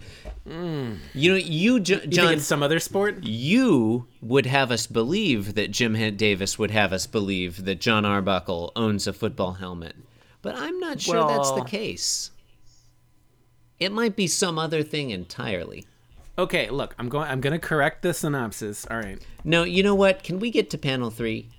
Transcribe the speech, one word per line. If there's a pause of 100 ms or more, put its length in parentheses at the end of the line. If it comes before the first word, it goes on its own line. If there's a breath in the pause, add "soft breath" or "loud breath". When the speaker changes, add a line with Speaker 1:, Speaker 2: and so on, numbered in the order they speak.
(500 loud breath)
Speaker 1:
Mm. (160)
Speaker 2:
You
know,
you,
Jo-,
Speaker 1:
You
think
Speaker 2:
John,
Speaker 1:
it's
some
other
sport?
Speaker 2:
you (120)
would
have
us
believe
that
Jim
Hen-,
Davis
would
have
us
believe
that
John
Arbuckle
owns
a
football
helmet. (460 soft breath)
But
I'm
not
sure
that's
the
Speaker 1:
Well
Speaker 2:
case. (1500)
It
might
be
some
other
thing
entirely. (540)
Speaker 1:
Okay,
look,
I'm
going,
I'm
gonna
correct
the
synopsis.
All
right. (220 soft breath)
Speaker 2:
No,
you
know
what?
Can
we
get
to
panel
three?